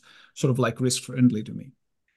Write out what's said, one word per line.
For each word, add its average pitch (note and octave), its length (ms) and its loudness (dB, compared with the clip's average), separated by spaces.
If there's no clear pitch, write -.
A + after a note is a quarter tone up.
sort - 160 0
of, B2 80 2
like, A#2 240 -2
risk-friendly B2 640 2
to - 100 -12
me. - 200 -14